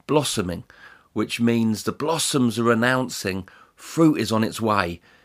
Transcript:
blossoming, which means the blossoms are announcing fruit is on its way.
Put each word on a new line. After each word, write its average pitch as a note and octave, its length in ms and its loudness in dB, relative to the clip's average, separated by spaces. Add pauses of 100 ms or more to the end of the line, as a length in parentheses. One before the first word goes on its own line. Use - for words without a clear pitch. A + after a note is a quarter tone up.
blossoming, A#2 560 -2 (480)
which G#2+ 300 -4
means A2+ 420 2
the G#2+ 80 -4
blossoms C#3 640 0
are A#2 140 2
announcing A#2 760 -2 (280)
fruit - 440 2
is G#2 120 -2
on A2 120 2
its G#2 180 -6
way. G2 400 0 (240)